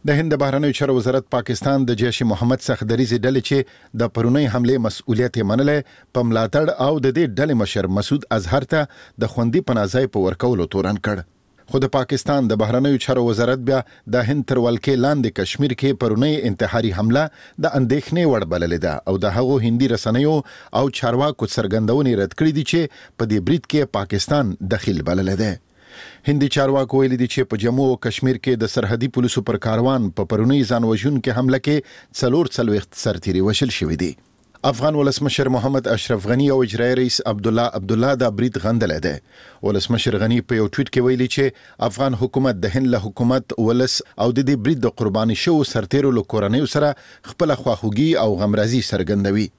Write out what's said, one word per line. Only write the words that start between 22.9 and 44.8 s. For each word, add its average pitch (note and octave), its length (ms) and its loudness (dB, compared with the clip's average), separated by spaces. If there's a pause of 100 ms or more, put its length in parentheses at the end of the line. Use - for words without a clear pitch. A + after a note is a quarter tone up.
په A#2 140 -2
دې G#2+ 160 4
برید D#3+ 240 0
کې D3 300 0
پاکستان G#2 580 0 (160)
دخیل E2+ 340 -2
بللی F#2+ 360 0
دی. G2 100 -2 (720)
هندي C#3+ 280 2
چارواکو C3+ 440 2
ویلي B2+ 200 2
دي B2 80 0
چې - 240 -2
په G#2+ 100 -2
جمو B2+ 300 2
او - 20 2 (120)
کشمیر B2 320 0
کې A#2+ 240 0
د A2 120 -2
سرحدي A#2 420 0
پولیسو B2 320 0
پر G#2+ 180 -2
کاروان A#2 380 2 (140)
په G2 140 -4
پرونۍ A#2 400 2
ځان A#2 180 0
وژونکې A#2 480 0
حمله B2+ 280 2
کې D3 120 2 (420)
څلور C3+ 360 2
څلوېښت G#2 480 -2
سرتیري F#2+ 440 0
وژل A2+ 300 0
شوي E2 260 -2
دي. D#2+ 80 -2 (580)
افغان C#3+ 300 0
ولسمشر C#3 560 0
محمد C3 400 -2
اشرف G#2 340 -4
غني C3+ 240 2
او C3 140 2
اجرایي A#2+ 340 0
رئیس B2 180 0 (140)
عبدالله A2 480 0
عبدالله A#2 420 0
دا A#2 140 2
برید A#2 260 -2
غندلی G#2 460 0
دی. C#2+ 80 -4 (500)
ولسمشر G#2 560 0
غني A#2 180 2
په A2+ 200 -2
یو G#2 60 2
ټویټ C3 260 -4
کې B2+ 160 2
ویلي B2+ 260 2
چې - 560 -2
افغان B2 320 -2
حکومت B2+ 400 0
د G2 140 -2
هند B2+ 180 2
له G#2 140 -4
حکومت، B2 580 -2
ولس B2 340 2 (220)
او B2 80 2
د A#2+ 160 0
دې C3 180 0
برید B2 220 0